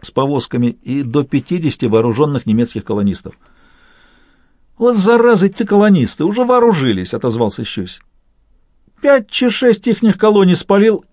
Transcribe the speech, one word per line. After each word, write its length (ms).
с 120
повозками 560
и 340
до 220
пятидесяти 640
вооружённых 600
немецких 380
колонистов». 500
«Вот 180
заразы, 520
те 180
колонисты, 580
уже 200
вооружились», — 720
отозвался 500
Щусь. 360
«Пять 280
чи 220
шесть 380
ихних 280
колоний 380
спалил, 580